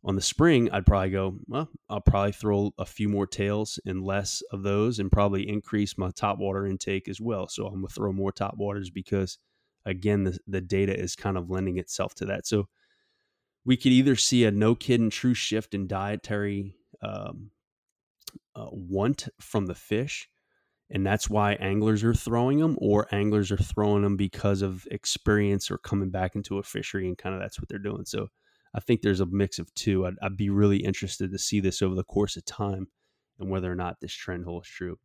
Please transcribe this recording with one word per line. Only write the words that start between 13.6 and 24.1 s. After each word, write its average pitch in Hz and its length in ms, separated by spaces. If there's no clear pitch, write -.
we 127 140
could 127 140
either 131 220
see 120 300
a 110 60
no 107 240
kidding 117 340
true 123 240
shift - 400
in 98 140
dietary, 101 920
um, 101 500
uh, - 160
want 95 580
from 101 260
the 90 80
fish, - 540
and 98 160
that's 104 240
why 104 240
anglers 107 500
are 117 100
throwing 123 460
'em, 160 180
or 104 340
anglers 104 380
are 98 60
throwing 101 480
'em 101 120